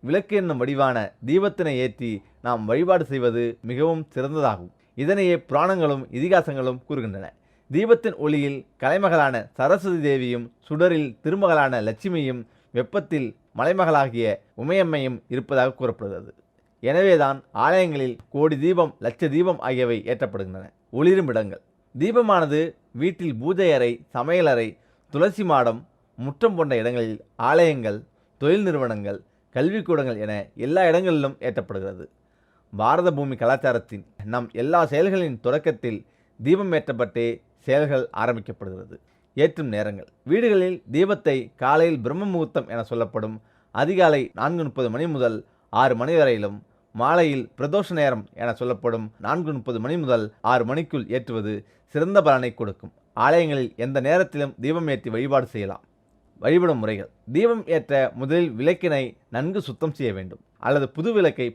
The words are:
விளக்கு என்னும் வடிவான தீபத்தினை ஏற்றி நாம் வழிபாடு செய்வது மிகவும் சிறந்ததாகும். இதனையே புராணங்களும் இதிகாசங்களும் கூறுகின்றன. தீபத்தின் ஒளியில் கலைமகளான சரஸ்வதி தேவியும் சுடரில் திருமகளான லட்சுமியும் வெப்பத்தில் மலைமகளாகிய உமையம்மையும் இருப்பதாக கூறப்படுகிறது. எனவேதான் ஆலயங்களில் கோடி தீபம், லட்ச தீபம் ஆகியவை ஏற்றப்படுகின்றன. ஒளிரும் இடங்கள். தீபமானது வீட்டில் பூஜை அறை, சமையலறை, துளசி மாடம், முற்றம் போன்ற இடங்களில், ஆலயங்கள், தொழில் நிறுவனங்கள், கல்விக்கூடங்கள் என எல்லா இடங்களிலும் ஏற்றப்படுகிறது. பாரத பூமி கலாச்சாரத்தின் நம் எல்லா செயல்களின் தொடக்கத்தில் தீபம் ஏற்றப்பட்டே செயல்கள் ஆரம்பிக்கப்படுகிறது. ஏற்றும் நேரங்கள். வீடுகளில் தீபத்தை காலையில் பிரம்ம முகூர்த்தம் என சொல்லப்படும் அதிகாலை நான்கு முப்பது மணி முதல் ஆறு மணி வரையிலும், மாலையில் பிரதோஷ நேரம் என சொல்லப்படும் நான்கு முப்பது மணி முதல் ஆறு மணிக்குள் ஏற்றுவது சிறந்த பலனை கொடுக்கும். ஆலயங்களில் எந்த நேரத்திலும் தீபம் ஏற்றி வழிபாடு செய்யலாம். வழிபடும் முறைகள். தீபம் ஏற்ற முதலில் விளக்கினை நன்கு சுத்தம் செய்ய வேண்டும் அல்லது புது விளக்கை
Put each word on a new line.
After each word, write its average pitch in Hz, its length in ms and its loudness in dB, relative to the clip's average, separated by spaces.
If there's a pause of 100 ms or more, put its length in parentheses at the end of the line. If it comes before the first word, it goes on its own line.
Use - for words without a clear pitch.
விளக்கு 196 300 -2
என்னும் 165 240 -2
வடிவான 135 360 0 (300)
தீபத்தினை 175 560 0
ஏற்றி 120 260 -4 (380)
நாம் 117 200 -2
வழிபாடு 165 440 2
செய்வது 120 320 0 (260)
மிகவும் 160 340 0 (100)
சிறந்ததாகும். 127 580 -2 (320)
இதனையே 180 320 2 (140)
புராணங்களும் 151 540 0 (160)
இதிகாசங்களும் 135 680 0
கூறுகின்றன. 104 400 -8 (440)
தீபத்தின் 220 540 2
ஒளியில் 143 340 0 (240)
கலைமகளான 156 520 2 (240)
சரஸ்வதி 170 480 2
தேவியும் 123 400 0 (200)
சுடரில் 156 420 2 (140)
திருமகளான 156 680 2
லட்சுமியும் 135 520 -4 (340)
வெப்பத்தில் 139 540 -2 (300)
மலைமகளாகிய 139 760 2 (280)
உமையம்மையும் 151 560 0 (160)
இருப்பதாக 127 440 0
கூறப்படுகிறது. 101 520 -6 (520)
எனவேதான் 147 580 4 (240)
ஆலயங்களில் 151 520 0 (180)
கோடி 151 300 2
தீபம், 175 300 2 (120)
லட்ச 131 300 -2
தீபம் 180 300 0
ஆகியவை 123 320 0 (140)
ஏற்றப்படுகின்றன. 98 540 -6 (260)
ஒளிரும் 165 400 4
இடங்கள். 107 300 -4 (320)
தீபமானது 175 680 2 (400)
வீட்டில் 170 400 -4
பூஜை 180 340 0
அறை, 123 160 2 (220)
சமையலறை, 131 560 2 (420)
துளசி 185 400 0
மாடம், 120 300 2 (360)
முற்றம் 143 380 0
போன்ற 147 200 0
இடங்களில், 113 440 -2 (300)
ஆலயங்கள், 135 500 2 (400)
தொழில் 185 260 2
நிறுவனங்கள், 110 520 -4 (360)
கல்விக்கூடங்கள் 147 680 0
என 107 80 -6 (320)
எல்லா 165 240 2
இடங்களிலும் 160 520 0
ஏற்றப்படுகிறது. 98 640 -8 (680)
பாரத 139 440 2
பூமி 139 200 -4
கலாச்சாரத்தின் 120 680 0 (280)
நம் 120 140 -4 (140)
எல்லா 156 180 2 (140)
செயல்களின் 170 520 0
தொடக்கத்தில் 123 540 -2 (420)
தீபம் 180 360 2
ஏற்றப்பட்டே 117 500 -2 (400)
செயல்கள் 139 380 2 (160)
ஆரம்பிக்கப்படுகிறது. 101 760 -6 (400)
ஏற்றும் 151 380 0
நேரங்கள். 104 340 -6 (220)
வீடுகளில் 190 480 2 (140)
தீபத்தை 180 440 0 (260)
காலையில் 151 420 4
பிரம்ம 175 260 -4
முகூர்த்தம் 165 420 -4
என 117 80 -4 (100)
சொல்லப்படும் 110 460 -4 (380)
அதிகாலை 156 480 4 (180)
நான்கு 160 280 -2
முப்பது 120 260 -4
மணி 151 200 -4
முதல் 120 240 0 (340)
ஆறு 123 280 4
மணி 156 200 0
வரையிலும், 104 380 2 (360)
மாலையில் 139 500 2 (140)
பிரதோஷ 156 300 -2 (120)
நேரம் 123 240 0 (180)
என 120 180 -2
சொல்லப்படும் 117 460 -2 (200)
நான்கு 156 320 -2
முப்பது 120 260 -6
மணி 160 200 -4
முதல் 117 220 2 (260)
ஆறு 120 180 2
மணிக்குள் 147 360 -4 (100)
ஏற்றுவது 110 380 -4 (400)
சிறந்த 185 280 4
பலனை 127 300 4
கொடுக்கும். 101 420 -10 (320)
ஆலயங்களில் 147 460 2 (140)
எந்த 135 220 -2
நேரத்திலும் 147 560 0
தீபம் 160 300 -2
ஏற்றி 113 220 -8
வழிபாடு 131 380 0
செய்யலாம். 98 300 -8 (560)
வழிபடும் 160 420 4
முறைகள். 107 300 -6 (220)
தீபம் 226 280 2 (120)
ஏற்ற 147 200 -2 (260)
முதலில் 160 380 0
விளக்கினை 151 460 0 (300)
நன்கு 170 280 -4
சுத்தம் 143 340 -6
செய்ய 127 160 -2
வேண்டும் 92 280 -12 (260)
அல்லது 139 280 2
புது 170 180 -2
விளக்கை 156 420 2